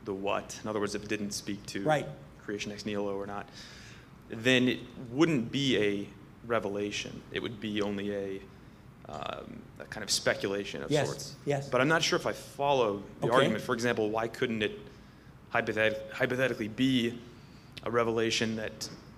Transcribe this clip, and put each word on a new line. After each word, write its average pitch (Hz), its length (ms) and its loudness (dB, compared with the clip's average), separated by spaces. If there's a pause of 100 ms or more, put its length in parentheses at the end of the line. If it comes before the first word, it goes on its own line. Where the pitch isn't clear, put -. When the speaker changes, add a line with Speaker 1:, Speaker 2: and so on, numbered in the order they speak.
Speaker 1:
the 104 100 -4
what, 98 500 -2
in - 40 -4
other 107 120 0
words, 101 160 -2
if 101 80 -4
it 104 60 -10
didn't 104 200 -2
speak 101 380 -8
to 98 160 -6
Speaker 2:
Right. 143 240 2 (360)
Speaker 1:
creation 104 280 -6
ex 101 160 -8
nihilo 101 280 -2
or 98 120 -6
not, 101 200 -8 (800)
then 123 380 4
it - 120 2 (320)
wouldn't 135 400 4
be 131 260 2
a 101 300 2 (400)
revelation. 101 720 -2 (100)
It - 80 -2
would 113 220 -6
be 104 220 0
only 101 320 -2
a, 98 260 -4 (680)
um, - 540 -8 (180)
a - 120 -10
kind 107 120 -8
of 98 60 -10
speculation 101 720 0
of 76 80 -6
Speaker 2:
Yes, 143 180 4
Speaker 1:
sorts. - 280 -6 (100)
Speaker 2:
yes. 139 240 0
Speaker 1:
But 123 120 4
I'm 135 60 6
not 165 140 6
sure 170 160 2
if - 80 0
I 110 80 0
follow 120 680 2 (160)
the - 80 2
Speaker 2:
Okay. 117 80 6
Speaker 1:
argument. 120 260 6
For 123 140 0
example, 113 340 2
why 110 180 0
couldn't 117 360 0
it 104 160 0 (720)
hypothet-, 110 580 2
hypothetically 123 560 0
be 117 520 2 (640)
a - 80 -2
revelation 113 640 2
that - 340 -6 (280)